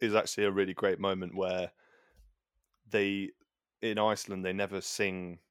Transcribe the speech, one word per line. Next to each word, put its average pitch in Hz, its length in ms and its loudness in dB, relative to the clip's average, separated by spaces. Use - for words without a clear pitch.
is 107 140 2
actually 101 300 2
a 101 60 4
really 95 240 2
great 95 240 2
moment 95 380 -2
where 92 360 -2
they, 98 420 0
in 110 160 0
Iceland, 101 460 0
they 92 80 0
never 95 280 -2
sing 92 600 -4